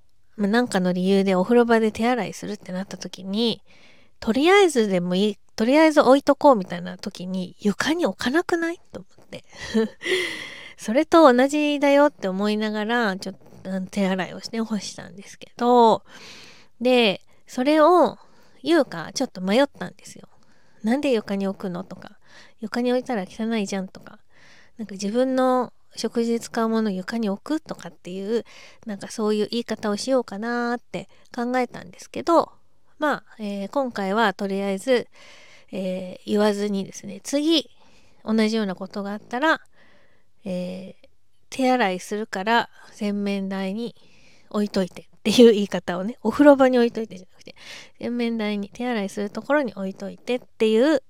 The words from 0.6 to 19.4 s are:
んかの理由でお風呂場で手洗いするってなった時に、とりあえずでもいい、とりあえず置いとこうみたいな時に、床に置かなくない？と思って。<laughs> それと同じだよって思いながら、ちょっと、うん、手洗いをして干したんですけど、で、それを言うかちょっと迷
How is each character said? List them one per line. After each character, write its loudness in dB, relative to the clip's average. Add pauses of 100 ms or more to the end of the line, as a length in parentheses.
ん -2
か 0
の 2
理 -2
由 4
で 2
お 2
風 2
呂 6
場 4
で 0
手 -2
洗 -2
い -10
す -14
る -8
っ -10
て -14
な -6
っ -14
た -14
時 -16
に、 -4 (560)
と -2
り 2
あ 8
え 6
ず 0
で 0
も -2
い 2
い、 -10 (180)
と -2
り 4
あ 8
え 4
ず 4
置 6
い -4
と 2
こ 6
う 2
み -2
た -8
い -12
な -12
時 -12
に、 -8
床 0
に 0
置 -6
か -4
な 0
く -2
な -4
い？ -12 (120)
と -14
思 -20
っ -20
て。 -18 (600)
<laughs> -8
そ -8
れ 2
と 8
同 4
じ 0
だ 2
よ 6
っ 2
て -8
思 -2
い 0
な -4
が -4
ら、 -2
ち -12
ょ -8
っ -20 (280)
と、 -12
う -4
ん、 -6
手 -2
洗 -2
い -14
を -14
し -14
て -6
干 -4
し -12
た -14
ん -20
で -20
す -20
け -20
ど、 4 (800)
で、 2 (240)
そ -6
れ 4
を 6 (460)
言 2
う -2
か -12
ち -4
ょ -2
っ -20
と -16
迷 2